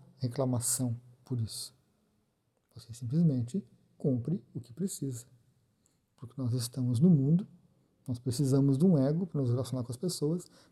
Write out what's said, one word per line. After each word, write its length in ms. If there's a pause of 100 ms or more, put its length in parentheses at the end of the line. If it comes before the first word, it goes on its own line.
(180)
reclamação 760 (280)
por 160
isso. 340 (1040)
Você 180
simplesmente 640 (380)
cumpre 420 (140)
o 60
que 120
precisa. 540 (880)
Porque 240
nós 120
estamos 480
no 100
mundo, 340 (640)
nós 140
precisamos 580
de 60
um 120
ego 300
para 140
nos 100
relacionar 320
com 80
as 80
pessoas, 480 (260)